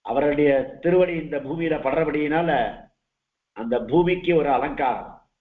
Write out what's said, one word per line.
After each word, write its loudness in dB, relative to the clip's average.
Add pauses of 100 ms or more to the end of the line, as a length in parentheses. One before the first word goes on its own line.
அவருடைய 0
திருவடி 4
இந்த -6
பூமியில -4
படுறபடியினால 0 (720)
அந்த -2
பூமிக்கு 2
ஒரு 2
அலங்காரம், -4 (120)